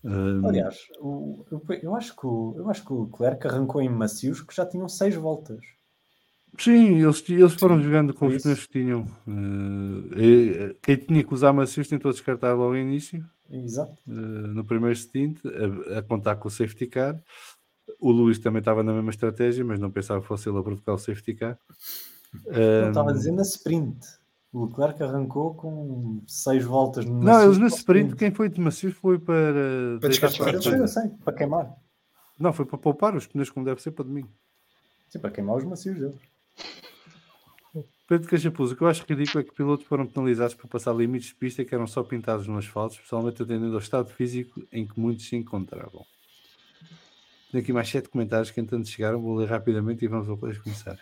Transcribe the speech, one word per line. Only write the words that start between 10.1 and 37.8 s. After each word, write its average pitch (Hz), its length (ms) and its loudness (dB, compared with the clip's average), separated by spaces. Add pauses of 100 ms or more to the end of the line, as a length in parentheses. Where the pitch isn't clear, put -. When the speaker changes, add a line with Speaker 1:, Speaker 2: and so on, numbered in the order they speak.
Speaker 1:
Eh, 110 540 6
eh, - 100 -16
quem 139 160 2
tinha 156 260 2
que - 80 -6
usar 139 220 6
macios 139 340 0
tentou 143 240 -2
descartar 123 420 0
logo 123 180 2
ao 127 40 0
início. 143 480 -6 (280)
Speaker 2:
Exato. 127 420 -8 (140)
Speaker 1:
Eh, 117 40 -12
no 110 540 -8
primeiro 117 300 2
stint, 143 500 -4
a, 101 540 -4
a - 20 -6
contar 107 360 -2
com 107 100 -10
o 104 40 -6
safety 113 360 -4
car. 143 340 -4 (800)
O 180 120 4
Lewis 117 280 6
também 110 220 0
estava 110 200 2
na 110 100 0
mesma 110 200 -2
estratégia, 120 520 -2
mas 110 160 -4
não 98 120 -4
pensava 98 300 -4
que - 60 -16
fosse 104 220 -6
ele 101 80 -2
a 95 60 -2
provocar 101 300 -4
o 95 40 -2
safety 110 380 -8
car. 117 240 -8 (1200)
Speaker 2:
Não, 110 80 4
estava 143 220 2
a 143 40 2
Speaker 1:
Ehm, 135 40 0
Speaker 2:
dizer 147 140 0
na 190 120 0
sprint. 160 640 -4 (440)
O 120 140 -4
Leclerc 147 380 -2
arrancou 139 500 -4
com 131 720 -10
seis 131 380 0
voltas 127 400 0
no 120 160 -4
Speaker 1:
Não, 220 220 10
eles 196 160 10
Speaker 2:
macio - 0 -
Speaker 1:
na 233 80 6
Speaker 2:
para 233 80 2
o - 20 -8
Speaker 1:
sprint, 185 300 4
Speaker 2:
sprint. - 80 -6
Speaker 1:
quem 208 160 2
foi 208 180 -2
de 165 100 -6
macios 180 360 -2
foi 180 240 2
para 143 800 0
Speaker 3:
Para 139 100 2
Speaker 1:
deitar 131 200 4
Speaker 3:
descartar. - 160 -2
Speaker 1:
fora 170 120 0
Speaker 2:
Eu - 60 -4
sei, - 80 2
eu 262 60 2
Speaker 1:
coisas. 226 160 0
Speaker 2:
sei, 226 160 -2 (140)
para 147 100 -2
queimar. 147 420 -4 (640)
Speaker 1:
Não, 165 120 2
foi 151 140 -2
para - 140 -10
poupar 170 360 0
os 131 120 -6
pneus 139 240 -4
como 131 120 -8
deve 131 160 -4
ser 156 120 -10
para 147 140 -10
domingo. 131 260 -10 (800)
Speaker 2:
Sim, - 100 -16
para 104 100 -8
queimar 104 260 -4
os 135 80 -4
macios 185 360 -8
deles. 139 200 -8 (1900)